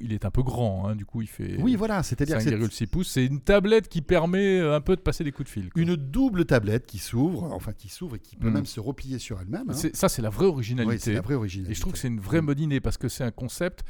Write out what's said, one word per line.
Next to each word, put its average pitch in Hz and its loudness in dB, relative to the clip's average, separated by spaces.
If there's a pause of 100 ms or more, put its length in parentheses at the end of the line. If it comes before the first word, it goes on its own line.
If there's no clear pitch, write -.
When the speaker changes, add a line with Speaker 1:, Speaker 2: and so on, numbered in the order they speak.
Speaker 1:
il 110 -4
est 104 -2
un 98 -2
peu 131 4
grand, 110 -2
hein, 107 -2
du 104 -8
coup, 117 -6
il 110 -4
fait 98 -8
Speaker 2:
Oui, 240 4
voilà, 208 0
c'est-à-dire 147 0
que 110 2
c'est 113 2
Speaker 1:
cinq 117 2
virgule 110 0
six - -4
pouces. 180 -2
C'est 131 2
une 139 -2
tablette 202 6
qui 165 -4
permet, 185 4
euh, 151 4
un 151 2
peu 185 2
de 180 -4
passer 151 0
des 147 -4
coups 135 -8
de - -16
fil, 92 -6
quoi. 165 2
Speaker 2:
Une 170 2
double 175 2
tablette 110 4
qui - -12
s'ouvre, 135 0
enfin 98 -6
qui - -16
s'ouvre 151 -10
et - -12
qui - -20
peut 113 -2
Speaker 1:
Mhm. 113 4
Speaker 2:
même 143 0
se - -10
replier 127 -6
sur 110 -8
elle-même, 135 -8
hein. - -4
Speaker 1:
C'est, - -2
ça, 190 4
c'est - -2
la 104 0
vraie 147 2
originalité. 120 0
Speaker 2:
Oui, 110 0
c'est 107 -2
la 110 2
vraie 113 -2
originalité. 98 -4
Speaker 1:
Et - -6
je - -6
trouve 185 0
que - -6
c'est 135 -4
une 117 -4
vraie 98 0
Speaker 2:
Mhm. 160 0
Speaker 1:
bonne 143 0
idée 143 0
parce - -2
que 131 -4
c'est - -6
un 113 -2
concept 175 -6